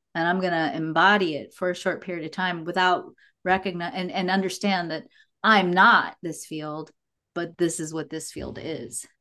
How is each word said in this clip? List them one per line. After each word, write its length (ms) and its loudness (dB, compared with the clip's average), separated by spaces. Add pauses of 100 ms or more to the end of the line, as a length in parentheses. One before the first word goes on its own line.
(140)
and 120 -2
I'm 140 2
gonna 340 0
embody 600 2
it 160 -12
for 180 -4
a 60 -2
short 260 -4
period 220 -8
of 60 -10
time 340 -4
without 400 2 (420)
recogni-, 460 0
and, 180 -6
and 200 -2
understand 600 0
that 120 -6 (400)
I'm 280 6
not 500 6
this 240 -8
field, 440 -10 (440)
but 240 -6
this 220 0
is 120 -8
what 160 -6
this 240 -10
field 280 -10
is. 460 -10 (140)